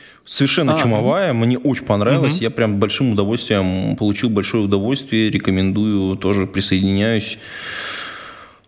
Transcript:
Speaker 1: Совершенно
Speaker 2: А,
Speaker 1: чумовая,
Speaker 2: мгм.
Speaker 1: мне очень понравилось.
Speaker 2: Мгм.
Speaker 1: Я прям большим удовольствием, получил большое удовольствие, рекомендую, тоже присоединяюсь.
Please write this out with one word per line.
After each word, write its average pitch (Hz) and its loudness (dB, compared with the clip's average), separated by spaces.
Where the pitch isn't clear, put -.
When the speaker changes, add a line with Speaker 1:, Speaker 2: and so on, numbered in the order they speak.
Speaker 1:
Совершенно 143 0
Speaker 2:
А, 160 0
Speaker 1:
чумовая, 131 2
Speaker 2:
мгм. 117 2
Speaker 1:
мне 123 2
очень 135 -2
понравилось. 110 2
Speaker 2:
Мгм. 185 -4
Speaker 1:
Я 113 0
прям 107 0
большим 113 0
удовольствием, 101 0
получил 104 0
большое 104 0
удовольствие, 110 0
рекомендую, 98 0
тоже 98 0
присоединяюсь. 98 0